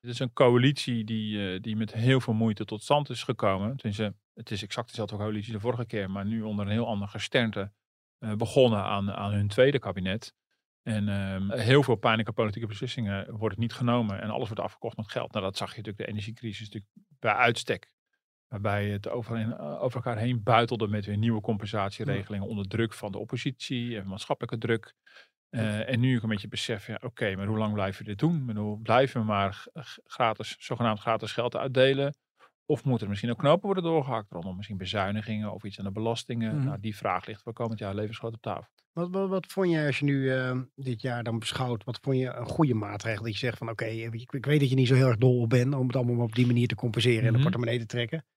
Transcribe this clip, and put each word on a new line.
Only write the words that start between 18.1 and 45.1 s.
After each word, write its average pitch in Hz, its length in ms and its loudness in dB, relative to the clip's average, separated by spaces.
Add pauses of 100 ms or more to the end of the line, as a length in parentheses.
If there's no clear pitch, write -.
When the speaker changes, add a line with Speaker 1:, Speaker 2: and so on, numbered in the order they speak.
Speaker 1:
Waarbij 104 400 -2
het 101 200 -4
over, 117 280 -6
eh, 117 460 -4
over 123 140 -2
elkaar 117 220 -4
heen 120 240 0
buitelde 113 460 2
met 104 180 -2
weer 104 100 -2
nieuwe 110 240 2
compensatieregelingen 101 1040 -4
Speaker 2:
Ja. 104 60 -6
Speaker 1:
onder 101 180 -4
druk 113 240 -2
van 104 200 -10
de 104 60 -8
oppositie 120 800 -6
en 98 80 -8
maatschappelijke 98 520 -6
druk. 113 360 -2 (540)
Eh, 117 140 -4 (160)
Speaker 2:
Ja. 113 60 -2
Speaker 1:
en 123 160 0
nu 127 160 4
ook 110 60 0
een 110 60 -2
beetje 107 200 -2
besef, - 380 -6
ja, 107 180 -10
oké, 110 320 -4
maar 98 100 -4
hoe 110 120 -2
lang 107 140 -2
blijven 98 320 -4
we 104 40 -12
dit 101 100 -8
doen? 170 180 2
Ik 135 100 -2
bedoel, 107 360 -4
blijven 127 380 4
we 107 60 0
maar 98 260 2
g-, - 220 -14
g-, - 300 -14
gratis, - 540 -2
zogenaamd 113 420 -2
gratis 113 320 -2
geld 117 240 -2
uitdelen? 135 580 4 (520)
Of - 180 0
moeten 120 180 4
er 98 60 -4
misschien 101 220 -2
ook 120 80 -2
knopen 151 280 6
worden 190 160 0
doorgehakt 135 500 -2
rondom 90 240 -8
misschien 104 220 -10
bezuinigingen 104 760 -2
of - 120 -12
iets 98 140 -12
aan 98 60 -8
de 98 80 -4
belastingen? 117 640 -2
Speaker 2:
Mhm. 139 100 0
Speaker 1:
Nou, 98 140 -4
die 104 160 -6
vraag 90 300 -2
ligt 107 160 -12
voor 117 100 -10
komend 113 260 -4
jaar 98 160 -4
levensgroot 110 400 -6
op 110 80 -16
tafel. - 240 -6 (260)
Speaker 2:
Wat, 175 180 -4
wat, 190 180 -2
wat 185 180 -2
vond 185 240 2
jij 156 160 4
als 139 120 0
je 147 60 0
nu, 135 280 2
ehm, 127 300 -2 (120)
dit 127 260 -6
jaar 120 220 -4
dan 113 160 -2
beschouwt, 120 460 -4
wat 127 180 -8
vond 135 160 2
je 131 80 2
een 123 200 -6
goede 143 280 4
maatregel? 104 500 -2
Dat 117 80 -4
je 104 60 -6
zegt 120 200 -2
van, 117 120 -6
"Oké, 113 140 -6
ik, 113 480 -8
ik 131 140 -6
weet 147 140 6
dat 139 80 4
je 131 60 4
niet 131 140 6
zo 135 60 8
heel 131 140 8
erg 113 80 4